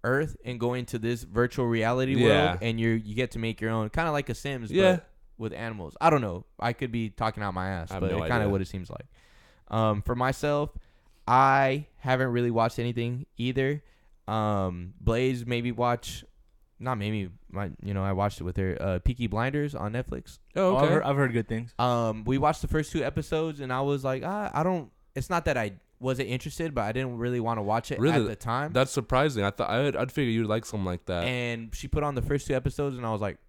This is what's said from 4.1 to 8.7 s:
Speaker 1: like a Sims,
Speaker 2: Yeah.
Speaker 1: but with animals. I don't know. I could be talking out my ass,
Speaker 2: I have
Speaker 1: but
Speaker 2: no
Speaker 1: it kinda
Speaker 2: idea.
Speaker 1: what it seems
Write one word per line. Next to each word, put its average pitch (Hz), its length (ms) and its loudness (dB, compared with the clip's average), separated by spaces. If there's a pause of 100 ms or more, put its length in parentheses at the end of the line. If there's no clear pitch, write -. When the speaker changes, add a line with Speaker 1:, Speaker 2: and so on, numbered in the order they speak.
Speaker 1:
like 143 180 -2
a 117 60 -2
Sims, 131 360 -6
Speaker 2:
Yeah. 185 260 6
Speaker 1:
but - 120 -10 (280)
with 110 160 -6
animals. 101 460 -8
I 165 100 6
don't 147 120 4
know. 90 240 -6 (140)
I 120 140 0
could 123 180 -4
be 113 180 -2
talking 107 340 -2
out 98 100 -2
my 92 160 -2
ass, 85 220 -6
Speaker 2:
I 95 40 -8
have 95 60 -2
Speaker 1:
but 95 100 0
Speaker 2:
no 82 60 0
Speaker 1:
it 82 40 -2
kinda 98 140 0
Speaker 2:
idea. 107 140 2
Speaker 1:
what 98 120 0
it 90 60 -4
seems 92 220 -10